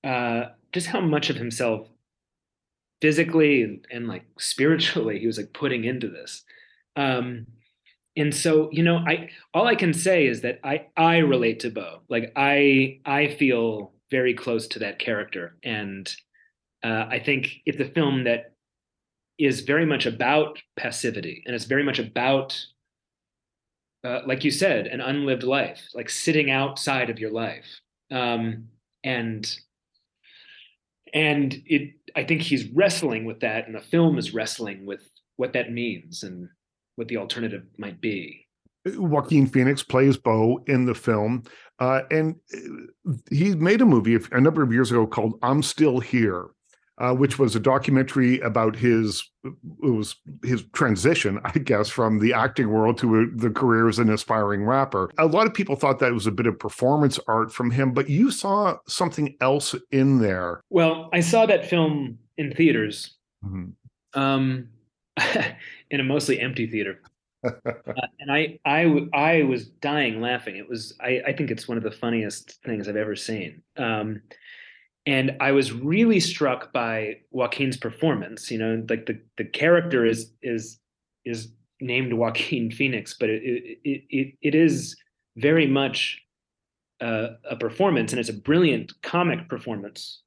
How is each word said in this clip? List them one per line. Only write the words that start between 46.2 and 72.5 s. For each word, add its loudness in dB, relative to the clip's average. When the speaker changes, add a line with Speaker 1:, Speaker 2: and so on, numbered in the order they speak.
Speaker 2:
uh, 0
which 2
was 4
a 2
documentary 2
about 0
his, 2
it -10
was -2
his -2
transition, 2
I -2
guess, 2
from 2
the 4
acting 2
world 4
to 4
a, 4
the 0
career 4
as 2
an 4
aspiring 0
rapper. 0
A 4
lot 4
of 0
people -2
thought 2
that 2
was -2
a 2
bit 0
of 0
performance 2
art 0
from -2
him, 0
but 0
you 4
saw 0
something -4
else 0
in 6
there. 0
Speaker 1:
Well, 2
I 4
saw 4
that 2
film 0
in -6
theaters, 2
Speaker 2:
Mm-hmm. -10
Speaker 1:
um, 0
<laughs> -4
in 0
a 0
mostly 0
empty -2
theater. -6
Speaker 2:
<laughs> -20
Speaker 1:
Uh, -6
and -8
I, -2
I, 2
w-, 2
I 2
was -2
dying -4
laughing. -6
It -14
was, -10
I, -2
I -2
think -4
it's -8
one -4
of -4
the -4
funniest -6